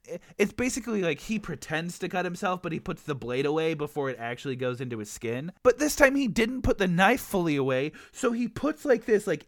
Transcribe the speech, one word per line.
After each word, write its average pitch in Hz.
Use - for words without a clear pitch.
it's 202
basically, 240
like, 151
he 220
pretends 170
to 175
cut 180
himself, 180
but 170
he 156
puts -
the 147
blade 123
away 151
way 160
before 147
it 120
actually 123
goes 127
into 123
his 104
skin. 127
But -
this 294
time 277
he 277
didn't 233
put 262
the 190
knife 196
fully 170
away, 135
so 240
he 240
puts, 302
like, 247
this, 208
like, 160